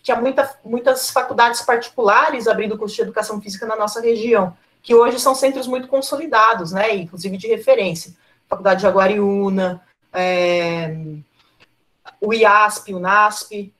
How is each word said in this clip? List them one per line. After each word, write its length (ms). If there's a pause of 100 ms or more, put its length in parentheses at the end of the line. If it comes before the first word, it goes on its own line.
tinha 180
muita, 420
muitas 460
faculdades 540
particulares 840
abrindo 300
curso 180
de 60
educação 400
física 240
na 100
nossa 280
região, 520 (280)
que 120
hoje 240
são 160
centros 320
muito 220
consolidados, 840
né, 220
inclusive 440
de 100
referência. 640 (340)
Faculdade 340
de 20
Jaguariúna, 1000 (320)
é, 800 (1300)
o 140
iasp, 580
o 60
nasp 800